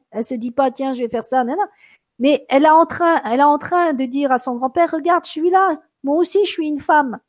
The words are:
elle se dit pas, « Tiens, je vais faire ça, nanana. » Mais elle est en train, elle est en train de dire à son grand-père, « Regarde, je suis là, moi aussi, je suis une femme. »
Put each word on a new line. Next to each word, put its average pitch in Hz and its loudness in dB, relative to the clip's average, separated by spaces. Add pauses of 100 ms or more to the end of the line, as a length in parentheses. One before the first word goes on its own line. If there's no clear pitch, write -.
(100)
elle 220 -6
se 262 -8
dit 247 -6
pas, « 262 0
Tiens, 269 -6
je 254 -6
vais 233 -4
faire 226 -6
ça, 262 0
nanana. » 302 -4 (560)
Mais 269 0
elle 277 2
est 311 6
en 320 6
train, 330 0
elle 240 -2
est 277 4
en 294 4
train 349 0
de 262 -2
dire 269 -2
à 254 0
son 247 -6
grand-père, « 262 0
Regarde, 339 0
je - -12
suis 320 -2
là, 370 2 (220)
moi 277 -2
aussi, 370 2
je - -2
suis 311 -6
une 294 -4
femme. » 285 0